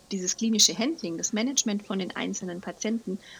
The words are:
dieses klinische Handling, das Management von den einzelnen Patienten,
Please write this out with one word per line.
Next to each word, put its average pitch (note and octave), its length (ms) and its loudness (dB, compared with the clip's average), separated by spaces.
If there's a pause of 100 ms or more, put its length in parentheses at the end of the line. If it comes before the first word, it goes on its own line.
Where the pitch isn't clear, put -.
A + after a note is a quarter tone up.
(120)
dieses F3+ 260 -2
klinische A3 400 4
Handling, G#3+ 400 0
das - 160 -4
Management A3 540 0
von F#3+ 120 0
den F3 160 -2
einzelnen F3+ 460 -4
Patienten, G#3+ 580 -2 (200)